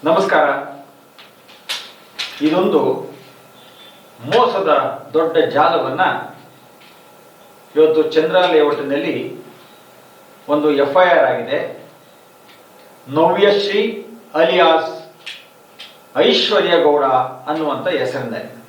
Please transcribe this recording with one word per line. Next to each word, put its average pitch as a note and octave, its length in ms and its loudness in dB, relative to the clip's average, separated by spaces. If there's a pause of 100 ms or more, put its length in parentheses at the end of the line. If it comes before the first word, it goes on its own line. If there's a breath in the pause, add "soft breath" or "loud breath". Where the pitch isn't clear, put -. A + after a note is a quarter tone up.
ನಮಸ್ಕಾರ. F3 460 2 (1900)
ಇದೊಂದು F3+ 360 2 (1500)
ಮೋಸದ - 440 0 (440)
ದೊಡ್ಡ D#3+ 240 0
ಜಾಲವನ್ನ C#3 640 0 (1700)
ಇವತ್ತು D#3 280 4
ಚಂದ್ರ D#3 340 0
ಲೇಔಟ್‌ನಲ್ಲಿ D#3 1040 0 (1040)
ಒಂದು D3 220 0
ಎಫ್ C#3+ 260 0
ಐ F3+ 80 6
ಆರ್ E3+ 200 4
ಆಗಿದೆ. - 640 -4 (1200)
ನವ್ಯಶ್ರೀ G3+ 1000 2 (280)
ಅಲಿಯಾಸ್ D#3+ 680 2 (1160)
ಐಶ್ವರ್ಯ - 640 2
ಗೌಡ D3 220 2 (440)
ಅನ್ನುವಂಥ D3+ 400 -4
ಹೆಸರಿನಲ್ಲಿ. A#2+ 800 -6